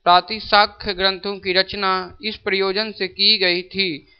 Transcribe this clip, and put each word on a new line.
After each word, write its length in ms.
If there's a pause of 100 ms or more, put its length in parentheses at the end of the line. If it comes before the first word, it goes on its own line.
प्रातिशाख्य 880
ग्रंथों 440
की 140
रचना 720
इस 140
प्रयोजन 560
से 160
की 300
गई 240
थी 440 (140)